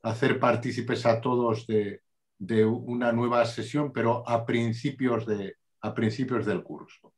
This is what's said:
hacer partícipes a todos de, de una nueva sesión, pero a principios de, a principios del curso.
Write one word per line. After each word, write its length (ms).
hacer 380
partícipes 640
a 140
todos 460
de, 360
de 260
una 480
nueva 320
sesión, 480
pero 360
a 180
principios 800
de, 300
a 120
principios 520
del 160
curso. 560